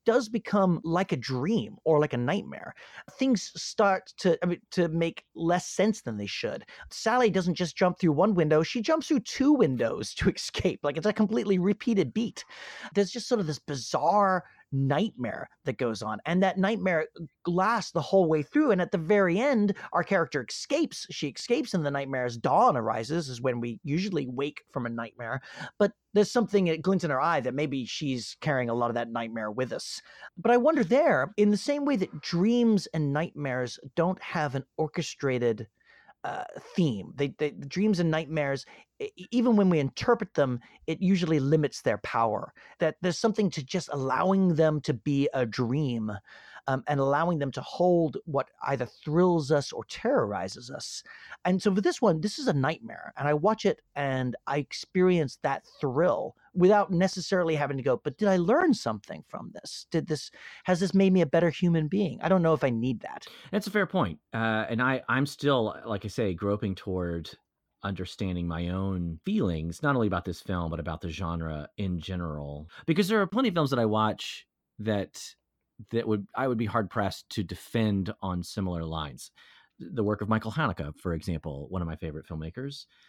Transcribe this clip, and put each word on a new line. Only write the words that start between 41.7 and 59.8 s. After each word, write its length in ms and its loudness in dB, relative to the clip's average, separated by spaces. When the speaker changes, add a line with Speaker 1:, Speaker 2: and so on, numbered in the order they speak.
Speaker 1:
their 160 2
power. 540 -2
That 240 0
there's 160 0
something 320 2
to 140 -6
just 280 -4
allowing 640 2
them 280 4
to 120 0
be 400 0
a 100 2
dream, 680 -2
um, 180 -2
and 140 0
allowing 400 2
them 100 -2
to 100 -8
hold 640 2
what 240 -2
either 180 -2
thrills 640 2
us 220 2
or 160 -8
terrorizes 800 -2
us. 320 -12
And 160 2
so 140 2
for 60 2
this 200 0
one, 200 2
this 180 -4
is 80 -4
a 60 2
nightmare. 640 -2
And 100 -4
I 80 2
watch 300 0
it 160 0
and 400 -2
I 120 -2
experience 840 0
that 220 -2
thrill 560 0
without 380 4
necessarily 640 0
having 220 -2
to 40 -6
go, 220 2
"But 120 -6
did 120 2
I 80 4
learn 380 4
something 520 -6
from 280 -12
this? 360 -14